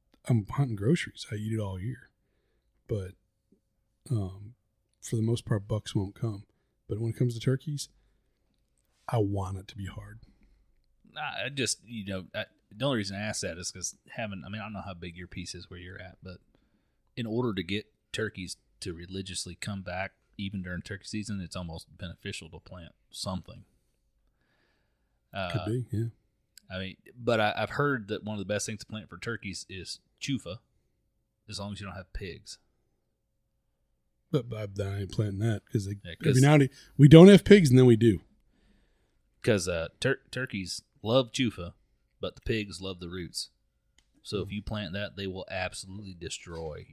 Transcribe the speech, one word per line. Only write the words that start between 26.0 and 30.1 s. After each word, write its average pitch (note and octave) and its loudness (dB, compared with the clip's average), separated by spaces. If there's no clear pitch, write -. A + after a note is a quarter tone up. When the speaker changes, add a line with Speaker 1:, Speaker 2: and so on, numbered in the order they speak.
Speaker 2:
I F#2 -10
mean, F#2+ -12
but A#2 0
I, G#2 0
I've G#2 -4
heard C3+ -2
that G#2 -6
one G#2+ -8
of G2+ -8
the G2 -8
best G2+ -4
things A2 -10
to - -16
plant G#2+ -14
for F2 -18
turkeys G2+ -10
is F#2 -14